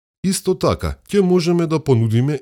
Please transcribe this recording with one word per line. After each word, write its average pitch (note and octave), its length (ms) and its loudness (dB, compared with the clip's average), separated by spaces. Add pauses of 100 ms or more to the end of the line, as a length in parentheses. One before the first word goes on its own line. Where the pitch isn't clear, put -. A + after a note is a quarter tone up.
(260)
Исто F#3 300 -2
така, F2+ 380 -2 (180)
ќе G3+ 80 2
можеме F3 480 2
да D#3 160 -2
понудиме A#2+ 580 0